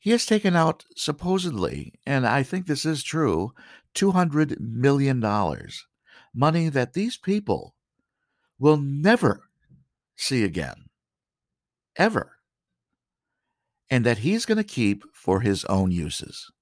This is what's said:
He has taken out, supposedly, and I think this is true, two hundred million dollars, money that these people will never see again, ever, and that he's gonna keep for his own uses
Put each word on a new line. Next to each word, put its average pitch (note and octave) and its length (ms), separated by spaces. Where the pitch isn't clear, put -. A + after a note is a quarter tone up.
He G#3 100
has A#3 140
taken G#3 300
out, D#3+ 300
supposedly, D3+ 960
and C3 220
I C3 160
think F#3 220
this D3+ 200
is D#3 180
true, A2 500
two G3 180
hundred D#3 480
million C3 600
dollars, G#2 680
money D#3+ 360
that C3 240
these A3 240
people G3 580
will D3+ 180
never C#3+ 720
see B2+ 280
again, D#2+ 420
ever, G3+ 420
and B2 160
that A#2 140
he's F#3+ 260
gonna A3 180
keep G2+ 400
for F#2+ 280
his G2+ 240
own F#2+ 260
uses - 600